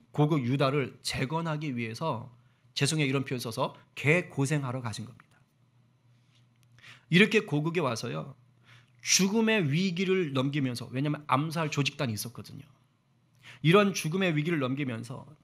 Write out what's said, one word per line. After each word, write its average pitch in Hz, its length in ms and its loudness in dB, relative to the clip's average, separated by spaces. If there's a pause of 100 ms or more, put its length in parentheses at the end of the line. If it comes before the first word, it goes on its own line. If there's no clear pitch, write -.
(100)
고국 147 340 2
유다를 135 580 0
재건하기 151 760 -4
위해서, 117 600 -6 (380)
죄송해요, 151 320 2
이런 131 180 0
표현 127 140 -4
써서, 120 380 -6 (180)
개고생하러 139 840 0
가신 107 240 -8
겁니다. - 200 -20 (1900)
이렇게 214 300 6
고국에 160 400 -2
와서요, 135 540 -4 (680)
죽음의 208 720 2
위기를 180 600 0
넘기면서, 131 580 -2
왜냐면 139 360 -2
암살 151 440 0
조직단이 139 420 -2
있었거든요. - 520 -12 (960)
이런 190 340 6
죽음의 170 420 0
위기를 156 220 0
넘기면서 127 680 -4 (180)